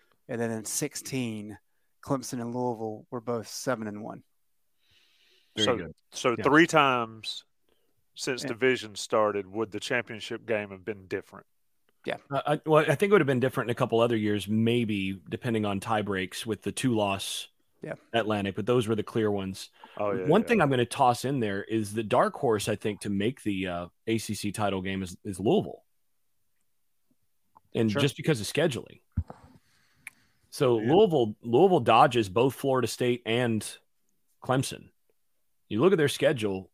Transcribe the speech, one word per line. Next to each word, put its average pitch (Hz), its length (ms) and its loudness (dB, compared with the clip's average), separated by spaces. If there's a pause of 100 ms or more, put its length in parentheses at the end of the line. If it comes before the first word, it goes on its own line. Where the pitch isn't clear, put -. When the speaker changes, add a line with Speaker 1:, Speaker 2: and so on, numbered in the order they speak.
(280)
Speaker 1:
And 120 120 -6
then 117 100 -2
in 110 140 -6
sixteen, 110 920 -6 (440)
Clemson 127 380 -4
and 117 140 -6
Louisville 113 560 -6
were 123 100 -8
both 113 280 -6
seven 113 380 -4
and 104 160 -10
one. 117 200 -14 (1300)
Speaker 2:
Very 107 120 0
Speaker 3:
So, 123 100 2
Speaker 2:
good. 82 180 -10 (180)
Speaker 3:
so 123 260 0
Speaker 2:
Yeah. 107 60 -4
Speaker 3:
three 151 220 6
times 120 800 0 (720)
since 127 280 -4
Speaker 1:
Yeah. 139 60 -6
Speaker 3:
division 107 460 2
started, 104 520 0
would 101 240 -4
the 104 100 -8
championship 113 640 -6
game 104 240 -2
have 92 140 -16
been 98 240 -10
different? 98 360 -10 (640)
Speaker 1:
Yeah. - 120 -4 (120)
Speaker 2:
Uh, 139 160 -2
I, 151 180 0
well, 156 240 6
I 151 60 4
think 202 160 0
it - 20 4
would 196 80 8
have 139 60 2
been 131 140 2
different 123 280 0
in 120 40 0
a - 20 0
couple 113 240 0
other 117 180 4
years, 104 300 0
maybe, 107 840 0
depending 110 380 -2
on 98 140 -2
tie 107 220 -2
breaks 95 440 -6
with 107 160 -6
the 101 80 -4
two-loss 104 800 -2 (340)
Speaker 1:
Yeah. - 120 -10 (180)
Speaker 2:
Atlantic, 104 440 0
but 101 100 -6
those 123 220 2
were 113 60 2
the 104 80 -4
clear 107 280 -2
ones. 95 400 -6 (280)
Speaker 3:
Oh, 104 140 -2
yeah, 95 140 -4
Speaker 2:
One 185 160 6
Speaker 3:
yeah. - 60 -4
Speaker 2:
thing 226 140 2
I'm 143 80 4
gonna 123 160 2
toss 123 380 2
in 135 160 -2
there 101 220 -2
is 107 300 -2
the 113 100 -4
dark 135 320 2
horse, 113 340 0
I 107 80 0
think, 104 260 -4
to 107 80 -6
make 101 320 0
the, 95 260 -2
uh, 87 180 -6 (200)
A 113 120 0
C 110 160 -6
C 101 180 -6
title 98 300 -2
game 95 200 -4
is, 90 220 -10
is 95 140 -8
Louisville. 120 440 0 (1900)
And 113 180 2
Speaker 1:
Sure. 143 80 0
Speaker 2:
just 143 160 0
because 127 240 0
of 98 60 -6
scheduling. - 540 -2 (1500)
So 123 300 2
Speaker 3:
Yeah. 117 140 2
Speaker 2:
Louisville, 156 480 4
Louisville 151 380 6
dodges 117 480 6
both 117 260 2
Florida 131 340 0
State 123 380 -2
and 113 360 0 (800)
Clemson. - 460 -2 (800)
You 107 120 -2
look 185 120 6
at 170 60 2
their 143 100 4
schedule, 104 640 0